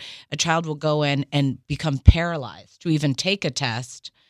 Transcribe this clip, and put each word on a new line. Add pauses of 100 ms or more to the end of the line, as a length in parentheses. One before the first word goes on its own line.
(320)
a
child
will
go
in
and
become
paralyzed
to
even
take
a
test (200)